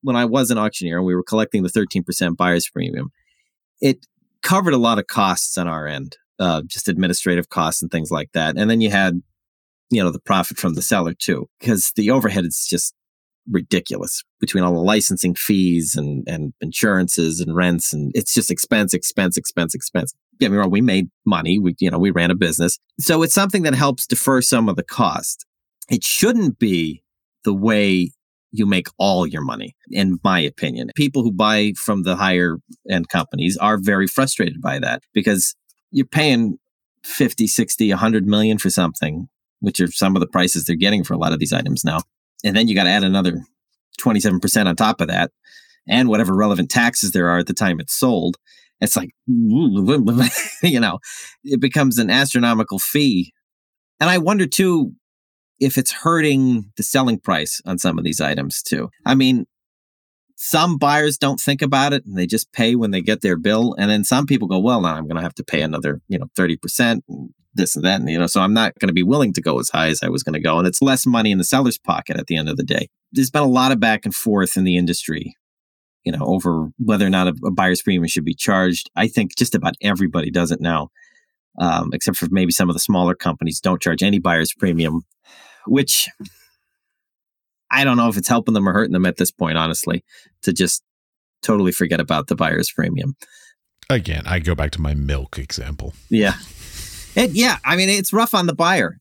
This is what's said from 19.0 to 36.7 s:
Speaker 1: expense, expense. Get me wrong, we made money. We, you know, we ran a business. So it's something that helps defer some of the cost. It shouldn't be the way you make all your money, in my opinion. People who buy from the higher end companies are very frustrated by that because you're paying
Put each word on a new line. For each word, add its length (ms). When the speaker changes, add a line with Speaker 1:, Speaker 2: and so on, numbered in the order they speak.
Speaker 1:
expense, 380
expense. 400
Get 120
me 60
wrong, 140
we 100
made 280
money. 320
We, 220
you 100
know, 80
we 120
ran 200
a 40
business. 440
So 240
it's 120
something 300
that 100
helps 320
defer 340
some 280
of 80
the 80
cost. 600
It 140
shouldn't 540
be 440
the 100
way 580
you 140
make 220
all 280
your 160
money, 320
in 340
my 160
opinion. 540
People 280
who 100
buy 440
from 260
the 140
higher 400
end 180
companies 480
are 240
very 260
frustrated 540
by 200
that 220
because 400
you're 160
paying 520